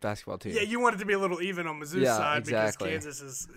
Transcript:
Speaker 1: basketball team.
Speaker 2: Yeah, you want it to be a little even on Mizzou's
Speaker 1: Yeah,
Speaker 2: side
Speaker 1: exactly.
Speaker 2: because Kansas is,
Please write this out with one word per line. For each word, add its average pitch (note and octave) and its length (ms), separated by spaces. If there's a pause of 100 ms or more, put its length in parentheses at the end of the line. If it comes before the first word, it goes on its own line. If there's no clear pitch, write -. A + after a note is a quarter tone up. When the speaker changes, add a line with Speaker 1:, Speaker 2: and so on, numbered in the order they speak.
Speaker 1:
basketball G#2 360
team. G3 180
Speaker 2:
Yeah, A3 60
you A#3 180
want A#3 160
it F#3+ 40
to F#3+ 60
be G3+ 80
a G3 60
little F3+ 220
even F3+ 240
on D#3 140
Mizzou's D3 160
Speaker 1:
Yeah, B2+ 200
Speaker 2:
side D3 220
Speaker 1:
exactly. G#2+ 520
Speaker 2:
because - 160
Kansas C#3+ 160
is, C3+ 360